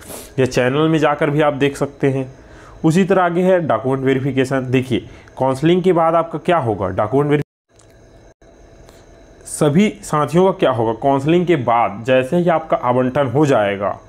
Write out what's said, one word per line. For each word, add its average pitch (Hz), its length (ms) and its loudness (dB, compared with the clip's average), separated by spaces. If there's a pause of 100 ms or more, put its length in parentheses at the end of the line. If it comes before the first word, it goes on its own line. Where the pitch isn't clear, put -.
(400)
या 131 60 4
चैनल 131 440 0
में 160 100 2
जाकर 147 300 0
भी 147 120 0
आप 147 140 2
देख 139 220 -2
सकते 139 320 -4
हैं। 131 180 -4 (580)
उसी 160 180 2
तरह 185 200 2
आगे 175 200 0
है 185 180 4
डॉक्यूमेंट 131 440 -2
वेरिफिकेशन। 131 680 0
देखिए 127 280 0 (380)
काउंसलिंग 139 460 0
के 180 100 2
बाद 165 220 2
आपका 165 240 -2
क्या 175 180 0
होगा, 104 320 -2
डॉक्यूमेंट 117 420 0
वेरि-, 147 140 0 (2000)
सभी 165 420 2 (140)
साथियों 151 420 0
का 190 140 0
क्या 139 120 2
होगा, 117 220 0
काउंसलिंग 139 540 0
के 175 100 2
बाद 117 480 0
जैसे 131 320 2
ही 175 120 2
आपका - 300 0
आवंटन 127 480 0
हो 139 180 2
जाएगा 101 520 0 (120)